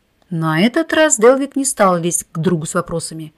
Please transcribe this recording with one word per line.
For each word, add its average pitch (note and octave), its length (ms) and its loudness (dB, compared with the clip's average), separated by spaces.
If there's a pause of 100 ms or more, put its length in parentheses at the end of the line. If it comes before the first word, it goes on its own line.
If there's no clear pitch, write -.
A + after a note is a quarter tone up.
(300)
На D#3+ 320 -2
этот D#4+ 320 0
раз D#4 240 2
Делвик C4+ 380 2
не C#4 80 -2
стал F#3+ 340 2
лезть E3+ 340 -4
к - 60 -10
другу D#3+ 280 0
с - 80 -10
вопросами. E3 640 -6